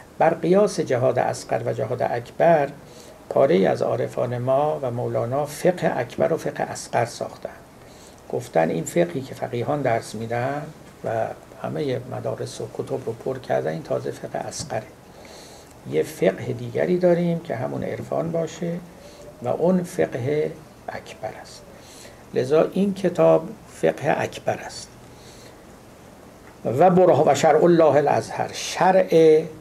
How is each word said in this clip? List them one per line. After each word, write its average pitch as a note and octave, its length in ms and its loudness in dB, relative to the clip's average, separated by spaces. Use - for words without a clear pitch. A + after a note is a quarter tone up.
بر D#3 120 4
قیاس F3+ 500 2
جهاد B2+ 380 0
اصغر A#2+ 460 -2
و B2 80 -2
جهاد A#2+ 300 -4
اکبر، C#3 680 2
پاره‌ای E3 360 4
از B2+ 160 0
عارفان B2 560 -2
ما C#3 440 0
و B2+ 80 -4
مولانا A#2+ 560 -4
فقه E3+ 500 -2
اکبر C#3 360 -2
و D#3+ 40 0
فقه D3+ 260 -6
اصغر - 420 -4
ساختن. - 460 -10
گفتن D#3 400 -2
این D#3+ 140 -4
فقهی E3+ 360 -2
که - 140 -12
فقیهان B2 480 -4
درس A2+ 320 -2
می‌دن A#2+ 480 -6
و A2 220 -2
همه B2+ 380 -4
مدارس A#2+ 480 -8
و A#2+ 140 -8
کتب C3 320 -8
رو A#2 60 -6
پر B2+ 260 -6
کردن، C3+ 320 -2
این D#3+ 120 -6
تازه C3 280 -4
فقه B2+ 280 -10
اصغره. - 440 -8
یه D3+ 120 0
فقه D3 500 -2
دیگری B2 460 -2
داریم F3 420 2
که - 160 -8
همون C#3 260 -6
عرفان D3+ 500 -4
باشه E3+ 440 -6
و A#2+ 60 -6
اون F3 340 2
فقه D3+ 680 -2
اکبر - 420 -12
است. - 200 -20
لذا C#3+ 380 4
این F#3+ 220 0
کتاب E3 540 2
فقه - 380 0
اکبر - 400 -4
است. - 300 -14
و D3 260 6
بره-، E3+ 360 6
و C#3+ 80 6
شرع D#3 300 6
الله D#3+ 320 6
الازهر، C#3 560 0
شرع E3 920 4